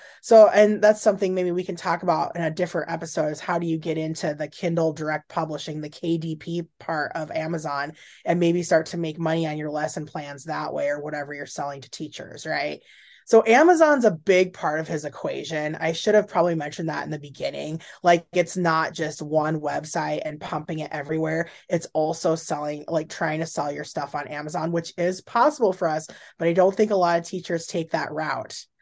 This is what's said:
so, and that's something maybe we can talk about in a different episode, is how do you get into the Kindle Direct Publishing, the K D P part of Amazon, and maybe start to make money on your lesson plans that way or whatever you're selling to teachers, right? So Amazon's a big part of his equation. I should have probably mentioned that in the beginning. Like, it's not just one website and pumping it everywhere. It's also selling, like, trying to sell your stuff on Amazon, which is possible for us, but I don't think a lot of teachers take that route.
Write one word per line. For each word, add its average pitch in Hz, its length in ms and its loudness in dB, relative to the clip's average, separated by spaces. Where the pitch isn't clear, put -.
so, 220 280 10
and 208 320 6
that's 214 200 6
something 196 320 2
maybe 180 200 0
we 180 100 -2
can 175 140 -6
talk 170 260 -2
about 156 320 0
in 170 60 -4
a 160 100 0
different 170 400 -4
episode, 165 400 -4
is 147 80 -8
how 175 200 -2
do 175 60 -4
you 165 120 -2
get 160 200 -4
into 160 400 -4
the 147 120 -8
Kindle 165 420 0
Direct 151 380 -6
Publishing, 156 500 -6
the 151 80 -10
K 170 300 -2
D 160 180 -6
P 170 280 -6
part 156 340 -6
of 156 160 -6
Amazon, 156 640 -4
and 175 160 2
maybe 170 200 4
start 160 260 4
to 175 100 -6
make 160 200 -6
money 165 300 0
on 151 100 -6
your 151 140 -6
lesson 151 340 -4
plans 143 380 -12
that 151 300 -6
way 143 160 -4
or 147 100 -4
whatever 147 340 -8
you're 143 120 -10
selling 143 340 -8
to 131 100 -20
teachers, - 560 -14
right? 147 360 -4
So 226 200 8
Amazon's 294 580 6
a 202 60 6
big 180 420 4
part 156 260 -2
of 156 80 -6
his 156 160 -4
equation. 151 760 -6
I 165 140 -2
should 208 200 2
have 208 140 6
probably 175 260 2
mentioned 160 360 -4
that 147 160 -4
in 151 40 -10
the 151 80 -4
beginning. 147 640 -8
Like, 175 280 6
it's 175 240 2
not 160 380 2
just 156 260 -6
one 156 400 0
website 151 640 -4
and 151 160 -10
pumping 156 380 -8
it 151 140 -8
everywhere. 160 580 -2
It's 170 260 -2
also 160 420 0
selling, 151 520 -6
like, 156 220 -2
trying 156 300 -2
to 160 80 -4
sell 147 240 -4
your 147 120 -8
stuff 143 300 -8
on 147 140 -6
Amazon, 156 440 -6
which 170 240 -4
is 185 260 -2
possible 240 520 2
for 175 140 -2
us, 156 180 -2
but 170 100 0
I 170 60 4
don't 190 240 4
think 220 140 2
a 208 40 4
lot 170 220 4
of 170 80 -2
teachers 170 400 -4
take 165 280 -6
that 151 180 -4
route. 151 520 -6